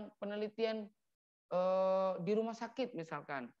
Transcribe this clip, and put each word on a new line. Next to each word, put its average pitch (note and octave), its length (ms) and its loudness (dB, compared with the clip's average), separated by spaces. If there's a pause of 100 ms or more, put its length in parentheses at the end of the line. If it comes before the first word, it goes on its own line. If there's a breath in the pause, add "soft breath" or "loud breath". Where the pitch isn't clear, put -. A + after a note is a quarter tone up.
(180)
penelitian, G#3+ 720 -2 (600)
eh, F#3+ 640 4 (140)
di G#3 80 4
rumah A3 200 0
sakit," A#3 440 -4
misalkan. C#3+ 480 -6 (140)